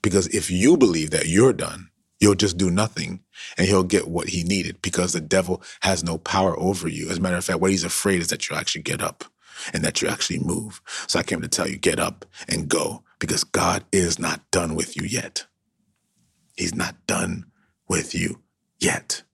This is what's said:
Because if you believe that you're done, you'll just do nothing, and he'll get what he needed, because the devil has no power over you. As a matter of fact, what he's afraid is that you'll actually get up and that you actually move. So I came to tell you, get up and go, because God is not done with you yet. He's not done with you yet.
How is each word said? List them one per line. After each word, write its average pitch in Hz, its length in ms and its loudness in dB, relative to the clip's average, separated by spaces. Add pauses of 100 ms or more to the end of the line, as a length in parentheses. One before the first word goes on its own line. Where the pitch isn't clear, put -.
Because 95 280 2
if 98 200 -2
you 101 280 6
believe 82 340 4
that 76 160 0
you're 110 260 6
done, 87 380 -6 (300)
you'll 101 160 8
just 92 200 2
do 92 140 2
nothing, 92 540 -2 (340)
and 92 80 4
he'll 95 160 6
get 92 240 2
what 82 220 -4
he 87 160 -2
needed, 90 380 -2
because 90 300 0
the 87 80 -2
devil 90 400 0 (200)
has 92 240 0
no 85 140 -4
power 95 420 2
over 90 260 0
you. 80 240 -6
As 90 80 -4
a - 20 -2
matter 90 160 0
of 87 80 -4
fact, 92 140 0
what 95 140 4
he's 92 100 2
afraid 90 380 2
is 80 80 -4
that - 200 -4
you'll 76 120 -4
actually 78 220 -4
get - 200 -4
up - 220 -8 (480)
and 80 100 -2
that - 180 -2
you - 60 0
actually 87 320 -2
move. 104 420 -4 (280)
So - 100 0
I - 60 -2
came 80 160 -4
to 78 80 -8
tell - 180 0
you, 78 120 -6
get 82 200 2
up - 280 -4 (220)
and 78 200 -4
go, - 340 -2 (160)
because - 240 -2
God - 480 0
is 90 300 2
not - 320 -4
done 85 240 0
with - 200 -4
you 71 80 -4
yet. - 420 -8 (1080)
He's 87 180 -4
not - 320 -6
done 90 400 -4 (420)
with - 260 -2
you - 280 -2 (360)
yet. - 440 -2 (120)